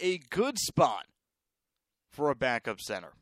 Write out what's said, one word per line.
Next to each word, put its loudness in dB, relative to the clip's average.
a 0
good -2
spot 2
for 0
a 0
backup -2
center. -8